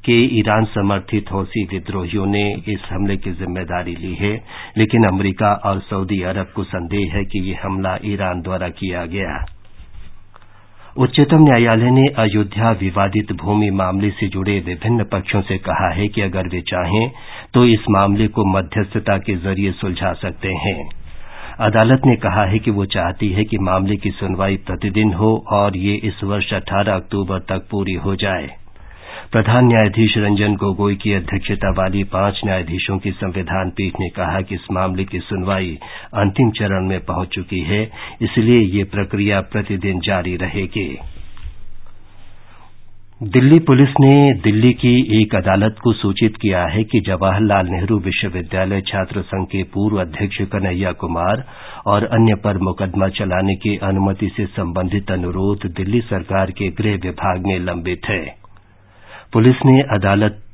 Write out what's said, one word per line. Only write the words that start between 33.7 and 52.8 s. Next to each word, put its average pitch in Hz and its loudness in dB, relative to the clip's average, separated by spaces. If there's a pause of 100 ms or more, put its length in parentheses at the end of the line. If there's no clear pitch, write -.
पीठ 95 -4
ने 90 -2
कहा 90 -4
कि 95 -6
इस 87 -10
मामले 92 -2
की 92 -8
सुनवाई 92 -4 (360)
अंतिम 101 2
चरण 95 -2
में 92 -2
पहुंच 90 -4
चुकी 92 -6
है, 101 -2 (400)
इसलिए 117 4
ये 98 2
प्रक्रिया 101 0 (120)
प्रतिदिन 98 -2
जारी 90 -2
रहेगी। 92 -4 (2500)
दिल्ली 131 8
पुलिस 139 6
ने 139 8 (100)
दिल्ली 110 4
की 120 4
एक 107 2
अदालत 98 2
को 117 4
सूचित 104 0
किया 92 0
है 101 0
कि 107 0
जवाहरलाल 95 2
नेहरू 92 0
विश्वविद्यालय 92 -2
छात्र 95 -4
संघ 95 -4
के 95 -4 (120)
पूर्व 101 0
अध्यक्ष 95 -4 (100)
कन्हैया 95 -2
कुमार 87 -2 (420)
और 104 2
अन्य 110 6
पर 101 0
मुकदमा 95 0 (120)